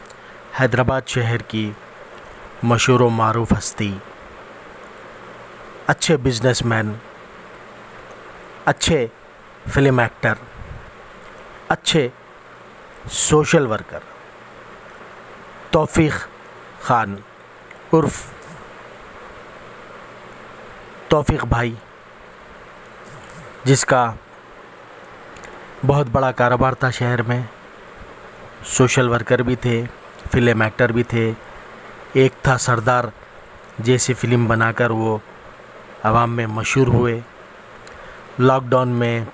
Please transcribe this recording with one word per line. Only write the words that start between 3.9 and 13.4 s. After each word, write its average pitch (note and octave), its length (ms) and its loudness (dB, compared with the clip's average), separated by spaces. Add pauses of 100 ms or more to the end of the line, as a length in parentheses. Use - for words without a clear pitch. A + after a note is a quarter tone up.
अच्छे D3 280 2
बिजनेसमैन, A2+ 800 0 (1700)
अच्छे D3 320 2 (680)
फिल्म C3+ 320 4
एक्टर, A2 360 -2 (1300)
अच्छे D3 400 0 (1080)
सोशल D3+ 460 4